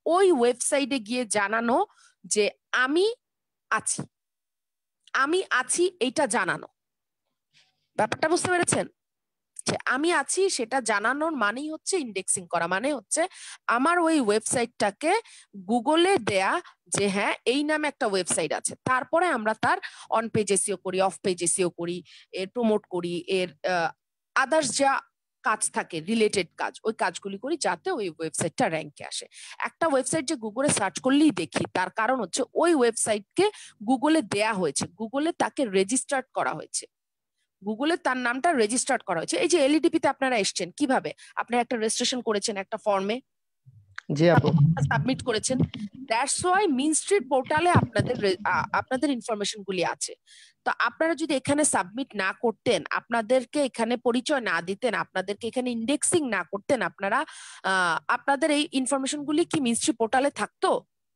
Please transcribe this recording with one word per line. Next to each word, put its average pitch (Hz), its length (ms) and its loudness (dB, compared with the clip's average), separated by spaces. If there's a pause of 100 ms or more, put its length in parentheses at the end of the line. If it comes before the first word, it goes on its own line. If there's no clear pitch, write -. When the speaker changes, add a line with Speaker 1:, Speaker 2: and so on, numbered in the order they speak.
Speaker 1:
ওই 359 260 6
ওয়েবসাইটে 254 680 2
গিয়ে 233 280 -4
জানানো 226 600 0 (380)
যে 208 260 0 (220)
আমি 311 420 2 (560)
আছি, - 320 -2 (1080)
আমি 294 380 0
আছি, 339 500 0
এইটা 254 260 0
জানানো। 190 400 -2 (1300)
ব্যাপারটা 226 320 0
বুঝতে 349 220 0
পেরেছেন? 269 360 0 (800)
যে - 180 0
আমি 294 280 0
আছি 339 380 0
সেটা 262 300 -2
জানানোর 240 520 0
মানেই 254 380 -2
হচ্ছে 320 280 -4
indexing 190 480 -4
করা, 170 200 -2
মানে 208 280 -2
হচ্ছে 302 340 -4 (380)
আমার 311 320 2
ওই 320 220 4
ওয়েবসাইটটাকে 233 1000 0 (360)
Google-এ 269 600 2
দেয়া 208 420 0 (260)
যে 202 220 -2
হ্যাঁ, 202 260 0 (100)
এই 277 200 2
নামে 302 240 0
একটা 269 180 -4
website 185 460 0
আছে, - 320 -4
তারপরে 269 420 2
আমরা 220 280 0
তার 330 240 2 (320)
on 226 180 0
page 202 280 0
S - 120 0
E 202 40 -4
O 185 40 -2
করি, 185 240 -4
off 190 220 0
page 180 220 -2
S 170 160 0
E 185 40 4
O 170 60 2
করি, 175 320 -6 (300)
এর 190 160 -6
promote 214 420 0
করি, 175 360 -4
এর, 185 220 -2 (180)
আহ, - 800 -2
others 277 260 2
যা 269 280 2 (420)
কাজ - 280 -2
থাকে, 170 300 -6
related 208 460 0 (100)
কাজ, 113 280 -8
ওই 226 80 -2
কাজগুলি 196 460 -4
করি 302 180 -4
যাতে 185 340 -4
ওই 226 180 -4
ওয়েবসাইটটা 165 600 -2
র‍্যাঙ্কে 160 360 -8
আসে। - 220 -10 (320)
একটা - 280 -4
website 277 380 0
যে 320 100 -4
Google-এ 226 340 -4
search 196 320 -2
করলেই 285 300 4
দেখি, 170 340 -4 (100)
তার 185 160 -2
কারণ 233 300 0
হচ্ছে 202 220 -4 (120)
ওই 330 200 4
ওয়েবসাইটকে 233 760 2 (340)
Google-এ 269 380 4
দেয়া 214 300 0
হয়েছে, 180 320 -2
Google-এ 240 480 -4
তাকে 247 320 -2
registered 214 720 0
করা 139 180 -2
হয়েছে। - 340 -10 (800)
Google-এ 269 300 0
তার 262 200 0
নামটা 254 360 0
registered 240 500 0
করা 170 180 -2
হয়েছে। 170 160 -4
এই 349 120 2
যে 330 160 4
এলইডিপি-তে 311 440 4
আপনারা 262 300 0
এসছেন, 185 320 -2
কিভাবে? 247 420 0 (220)
আপনি - 220 -2
একটা 240 200 0
registration 240 440 -2
করেছেন 208 360 -2
একটা 196 200 -8
ফর্মে, 202 440 0 (920)
Speaker 2:
জি 156 180 4
আপু। 151 180 6 (400)
Speaker 1:
submit 240 340 0
করেছেন। 240 360 -2 (520)
That's 247 340 0
why 370 240 2
Main 294 260 0
Street 381 340 0
পোর্টালে 302 420 2
আপনাদের 233 480 2
রে-, 196 260 0
আ-, 175 280 -2
আপনাদের 262 380 -2
information 214 520 -4
গুলি 180 220 -4
আছে। - 300 -6 (500)
তো 240 140 0
আপনারা 320 360 0
যদি 302 200 -2
এখানে 285 300 2
submit 214 500 -2
না 196 180 -2
করতেন, 208 580 -2
আপনাদেরকে 233 720 0
এখানে 233 320 -2
পরিচয় 254 440 0
না 175 220 0
দিতেন, 196 320 -2
আপনাদেরকে 190 520 -4
এখানে 247 240 -4
indexing 269 580 0
না 190 160 -2
করতেন, 233 380 -2
আপনারা, 196 420 -2 (380)
আ, 185 460 2
আপনাদের 277 420 0
এই 294 220 0
information 269 520 -2
গুলি 302 200 2
কি 320 160 -2
Main 233 140 0
Street - 220 -2
পোর্টালে 254 340 2
থাকতো? - 540 -2 (320)